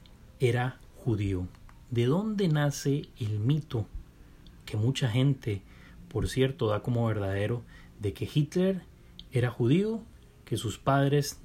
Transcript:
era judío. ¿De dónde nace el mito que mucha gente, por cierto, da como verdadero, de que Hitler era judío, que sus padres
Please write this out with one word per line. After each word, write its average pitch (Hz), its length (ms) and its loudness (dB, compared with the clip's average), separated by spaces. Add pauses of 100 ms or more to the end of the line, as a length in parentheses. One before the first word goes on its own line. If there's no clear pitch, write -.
(400)
era 123 400 0 (160)
judío. 98 520 -2 (440)
¿De 120 160 2
dónde 202 400 2
nace 147 600 0 (120)
el 107 200 -4
mito 127 460 0 (800)
que - 120 -6
mucha 123 320 0
gente, 127 520 0 (480)
por 95 180 -2
cierto, 131 400 0
da 104 140 0
como 117 260 0
verdadero, 104 560 -2 (380)
de 104 100 -2
que - 200 -6
Hitler 180 500 0 (500)
era 123 180 2
judío, 190 520 2 (420)
que 113 140 -4
sus 107 200 -4
padres 139 680 2